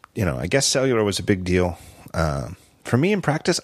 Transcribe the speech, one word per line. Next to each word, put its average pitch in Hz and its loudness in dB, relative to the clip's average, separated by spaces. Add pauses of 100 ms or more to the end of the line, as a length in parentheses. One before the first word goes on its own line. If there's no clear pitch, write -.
(140)
you 110 -2
know, 71 0
I 78 -4
guess 135 2
cellular 131 2
was 101 0
a - -6
big 92 0
deal. 90 0 (340)
Um, 73 -2 (280)
for - 0
me 185 2
in 190 0
practice, 160 0